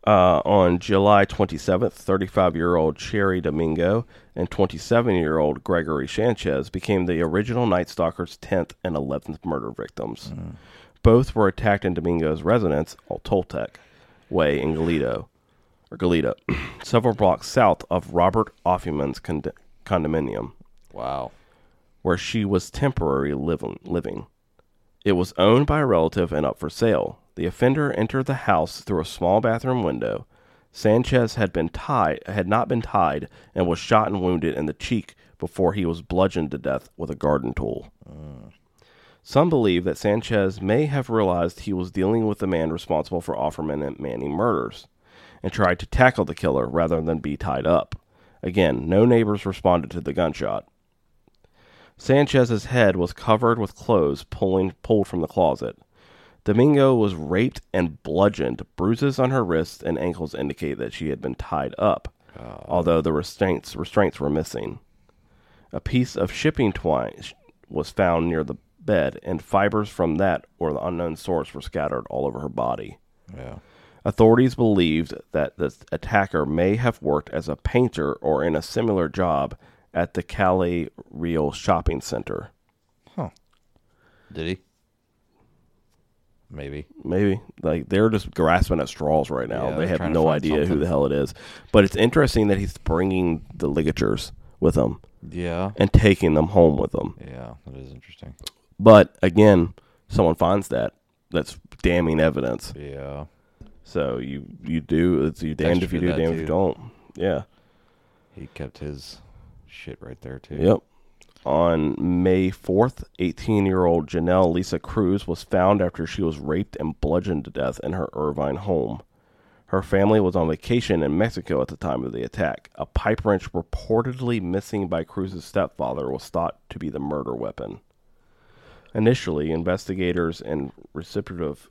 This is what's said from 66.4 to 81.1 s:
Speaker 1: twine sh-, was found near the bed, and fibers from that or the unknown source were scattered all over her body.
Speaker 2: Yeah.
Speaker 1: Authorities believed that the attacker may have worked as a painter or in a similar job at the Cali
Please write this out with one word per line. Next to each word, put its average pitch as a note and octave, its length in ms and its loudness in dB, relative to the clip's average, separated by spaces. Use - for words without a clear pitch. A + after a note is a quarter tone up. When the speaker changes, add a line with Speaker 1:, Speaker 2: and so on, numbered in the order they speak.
Speaker 1:
twine C2 480 -2
sh-, - 120 -18
was - 220 -6
found E2+ 360 2
near D#2+ 160 0
the - 120 -8
bed, D#2 420 0
and E2+ 220 -6
fibers G2+ 460 0
from E2 260 0
that F#2 300 0
or D#2+ 160 -2
the C2 100 -4
unknown E2+ 320 -4
source E2 380 -4
were C#2+ 80 -12
scattered C2+ 480 -6
all C2+ 160 -4
over B1+ 140 -4
her C#2+ 100 -6
body. A#1+ 480 -6
Speaker 2:
Yeah. B2 240 -14
Speaker 1:
Authorities A#2 520 6
believed F2 580 2
that D2+ 260 -2
the D2+ 140 -2
attacker F#2 540 -2
may F2 320 0
have A#2+ 260 -4
worked D2 260 -2
as D#2 180 -6
a D2 80 -4
painter F2 580 0
or D2 300 -2
in E2 120 0
a D#2 80 0
similar G#2 440 -2
job D2+ 480 -2
at F2 220 -4
the F2+ 80 -4
Cali F2+ 640 0